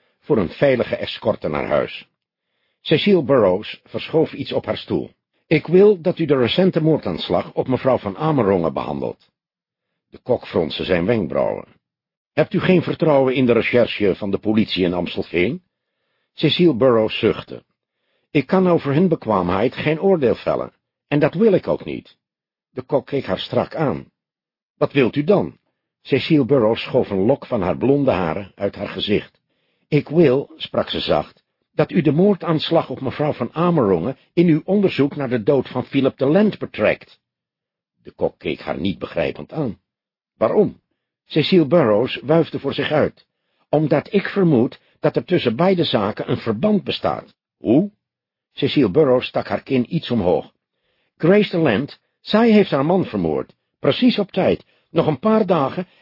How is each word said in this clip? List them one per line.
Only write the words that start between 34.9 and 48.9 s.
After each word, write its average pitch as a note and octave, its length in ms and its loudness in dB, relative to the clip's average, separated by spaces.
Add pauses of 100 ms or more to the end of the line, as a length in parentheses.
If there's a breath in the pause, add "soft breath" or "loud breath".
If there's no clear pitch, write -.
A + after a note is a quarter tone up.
naar C#3 120 -6
de A#2 140 -2
dood C3+ 260 2
van B2 160 -6
Philip C3 320 0
de C3+ 140 0
Lent G3 280 2
betrekt." - 640 -4 (800)
De - 100 -20
kok - 260 -4
keek D#2+ 220 -6
haar C2 180 -8
niet E2 200 -4
begrijpend D2 540 -6
aan. B2+ 280 -6 (560)
"Waarom?" D3+ 440 0 (440)
Cecile D#3+ 420 2
Burrows B2+ 560 2
wuifde C#3 360 0
voor C3 160 -6
zich C#3 180 -4
uit. B2+ 340 -2 (420)
"Omdat D3 440 0
ik G3 140 0
vermoed D3+ 540 2 (200)
dat - 160 -2
er C3+ 80 -2
tussen C3 320 -2
beide F3 280 2
zaken G#2+ 460 -2
een - 80 -2
verband D#3 460 0
bestaat." - 500 -6 (240)
"Hoe?" D3+ 320 2 (640)
Cecile C3 380 0